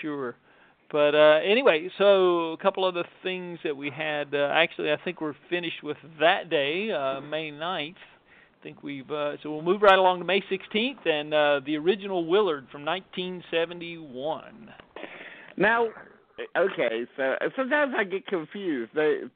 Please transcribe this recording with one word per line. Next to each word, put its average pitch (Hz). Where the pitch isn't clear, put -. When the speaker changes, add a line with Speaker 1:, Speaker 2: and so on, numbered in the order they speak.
Speaker 1:
sure. 143
But, 147
uh, 151
anyway, 185
so 180
a 165
couple 190
other 175
things 180
that 151
we 143
had. 147
Uh, 143
actually, 160
I 147
think 175
we're 151
finished 175
with 147
that 170
day, 165
uh, 135
May 151
ninth. 160
I -
think 151
we've, 139
uh, 147
so 151
we'll 151
move 196
right 190
along 185
to 175
May 185
sixteenth 220
and, 151
uh, 147
the 151
original 190
Willard 160
from 143
nineteen 185
seventy-one. 165
Speaker 2:
Now, 226
okay, 123
so 131
sometimes 269
I 208
get 190
confused. 160
They, 151